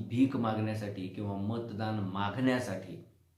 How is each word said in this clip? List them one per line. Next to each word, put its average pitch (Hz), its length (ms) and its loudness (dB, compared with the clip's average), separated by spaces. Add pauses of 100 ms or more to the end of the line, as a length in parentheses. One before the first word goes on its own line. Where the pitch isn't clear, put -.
(100)
भीक 127 260 6
मागण्यासाठी 107 720 0
किंवा 101 300 -4
मतदान 107 680 -2
मागण्यासाठी 98 920 0 (420)